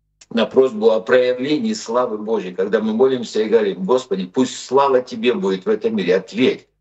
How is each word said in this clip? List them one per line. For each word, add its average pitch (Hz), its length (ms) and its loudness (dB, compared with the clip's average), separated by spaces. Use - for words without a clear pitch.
на 113 160 0
просьбу 113 440 2
о 110 100 2
проявлении 127 760 0
славы 117 420 -2
Божьей, 104 380 -4
когда 101 260 0
мы 110 140 -2
молимся 120 480 0
и 110 60 -2
говорим: 98 360 2
«Господи, 95 420 -2
пусть - 380 -2
слава 135 380 2
Тебе 117 320 -2
будет 95 320 -2
в - 20 -2
этом 110 260 -2
мире, 90 220 0
ответь, - 500 -2